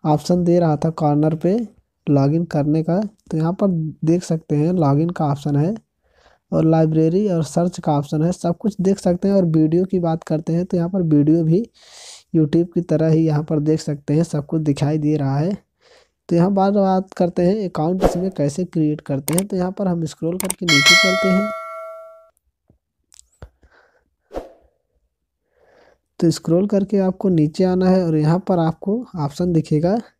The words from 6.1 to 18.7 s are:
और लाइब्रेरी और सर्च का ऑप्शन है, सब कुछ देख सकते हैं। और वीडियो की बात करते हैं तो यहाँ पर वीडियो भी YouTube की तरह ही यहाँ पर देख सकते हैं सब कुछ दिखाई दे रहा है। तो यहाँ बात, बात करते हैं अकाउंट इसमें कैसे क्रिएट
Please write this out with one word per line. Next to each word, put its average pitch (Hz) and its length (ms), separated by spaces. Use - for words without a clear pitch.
और 160 120
लाइब्रेरी 160 640
और 170 160
सर्च 180 360
का 160 120
ऑप्शन 147 300
है, 170 100
सब 170 260
कुछ - 220
देख 190 180
सकते 180 300
हैं। 202 60
और 190 120
वीडियो 160 380
की 190 140
बात 165 260
करते 160 280
हैं 175 140
तो 185 100
यहाँ 170 120
पर 185 160
वीडियो 156 400
भी 170 220
YouTube 165 380
की 175 80
तरह 160 260
ही 160 180
यहाँ 151 180
पर 156 160
देख 156 200
सकते 143 340
हैं 160 100
सब 143 220
कुछ 160 160
दिखाई 147 360
दे 151 180
रहा 139 220
है। 180 180
तो 170 80
यहाँ 180 160
बात, 196 200
बात 190 420
करते 180 280
हैं 190 260
अकाउंट 175 360
इसमें 180 260
कैसे 185 340
क्रिएट 151 360